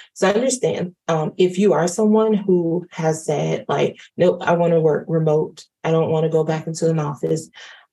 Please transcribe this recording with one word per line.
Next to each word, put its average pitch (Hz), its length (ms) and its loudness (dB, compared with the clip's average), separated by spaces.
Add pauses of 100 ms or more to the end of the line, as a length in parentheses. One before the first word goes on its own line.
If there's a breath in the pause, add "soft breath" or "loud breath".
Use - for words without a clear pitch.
(140)
So - 140 0
understand, 208 680 -2 (120)
um, 156 300 -2
if 180 200 2
you 190 160 4
are 165 140 2
someone 214 480 2
who 175 560 0
has 156 340 -2
said, 160 420 -2
like, 143 320 -2 (180 loud breath)
"Nope, - 240 2
I 165 120 0
want 170 200 2
to 165 60 4
work 156 280 0
remote. 156 580 -2 (180)
I 156 60 -2
don't 160 220 2
want 160 140 0
to 156 40 -2
go 160 140 2
back 156 240 -4
into 165 240 -2
an 160 80 0
office." 151 500 -4 (440 loud breath)